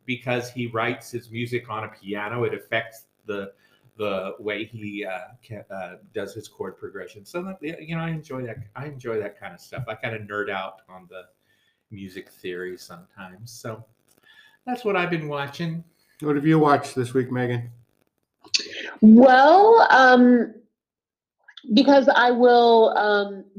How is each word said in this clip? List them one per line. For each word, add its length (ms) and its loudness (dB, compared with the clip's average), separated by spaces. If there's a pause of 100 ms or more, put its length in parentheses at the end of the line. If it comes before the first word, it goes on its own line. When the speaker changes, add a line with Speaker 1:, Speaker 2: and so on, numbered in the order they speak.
Speaker 1:
because 460 -8
he 160 -10
writes 420 -8
his 220 -14
music 380 -10
on 160 -10
a 20 -14
piano, 560 -10
it 100 -4
affects 520 -10 (200)
the, 280 -10 (440)
the 420 -8
way 260 -8
he, 400 -12
uh, 140 -10 (240)
ca-, 280 -18
uh, 240 -14 (180)
does 200 -10
his 140 -18
chord 300 -14
progression. 480 -18
So 180 -12
that, 180 -14
yeah, 180 -12
you 160 -12
know, 80 -8
I 60 -8
enjoy 360 -12
that. 120 -14 (180)
I 100 -14
enjoy 340 -10
that 200 -12
kind 140 -18
of 80 -20
stuff. 260 -14
I 80 -10
kind 200 -12
of 80 -14
nerd 280 -8
out 380 -10
on 200 -20
the 140 -20 (680)
music 400 -16
theory 480 -12
sometimes. 720 -20
So 320 -16 (840)
that's 200 -10
what 100 -2
I've 140 -2
been 180 -6
watching. 560 -8 (360)
Speaker 2:
What 160 -2
have 100 -2
you 140 4
watched 340 0
this 220 -6
week, 160 -2
Megan? 400 -4 (1300)
Speaker 3:
Well, 880 8
um, 640 4 (1200)
because 360 4
I 220 2
will, 680 4
um, 480 -2 (140)